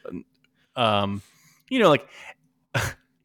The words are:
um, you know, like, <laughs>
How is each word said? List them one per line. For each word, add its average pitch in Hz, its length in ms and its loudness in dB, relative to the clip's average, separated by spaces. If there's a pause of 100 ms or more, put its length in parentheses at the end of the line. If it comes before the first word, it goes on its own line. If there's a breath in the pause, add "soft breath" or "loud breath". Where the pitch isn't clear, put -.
(760)
um, 101 460 0 (480 soft breath)
you 262 100 -2
know, 202 100 6
like, - 180 2 (640 loud breath)
<laughs> - 220 -4 (300)